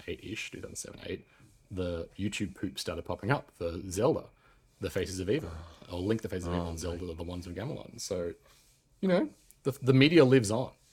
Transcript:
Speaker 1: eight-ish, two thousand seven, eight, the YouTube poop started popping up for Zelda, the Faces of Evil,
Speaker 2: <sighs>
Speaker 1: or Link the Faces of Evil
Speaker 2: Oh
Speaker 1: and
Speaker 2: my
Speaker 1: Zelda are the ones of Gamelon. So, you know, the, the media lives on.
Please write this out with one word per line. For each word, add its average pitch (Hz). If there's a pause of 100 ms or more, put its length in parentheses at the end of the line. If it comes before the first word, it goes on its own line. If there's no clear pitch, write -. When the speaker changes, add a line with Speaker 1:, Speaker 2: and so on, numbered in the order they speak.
Speaker 1:
eight-ish, -
two -
thousand -
seven, -
eight, 90 (440)
the 87
YouTube 101
poop -
started 85
popping 98
up -
for 85 (100)
Zelda, 110 (540)
the 90
Faces 90
of 92
Evil, 135 (200)
Speaker 2:
<sighs> -
Speaker 1:
or 87
Link 107
the 104
Faces 90
of 87
Evil 87
Speaker 2:
Oh -
Speaker 1:
and 82
Speaker 2:
my -
Speaker 1:
Zelda 87
are 80
the 82
ones 87
of 87
Gamelon. 117
So, 87 (680)
you 196
know, 302 (320)
the, 131 (100)
the 127
media 143
lives 123
on. 117 (200)